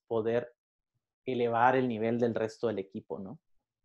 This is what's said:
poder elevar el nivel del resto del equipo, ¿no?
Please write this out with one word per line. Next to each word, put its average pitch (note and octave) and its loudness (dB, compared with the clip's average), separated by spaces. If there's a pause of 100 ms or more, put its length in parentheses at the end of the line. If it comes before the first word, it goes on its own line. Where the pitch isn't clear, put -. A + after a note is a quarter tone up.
poder A2+ -2 (720)
elevar A#2+ 2
el B2+ 2
nivel A2+ 0
del A#2 2
resto A2 -2
del G#2+ -2
equipo, - -8
¿no? G2+ -12 (460)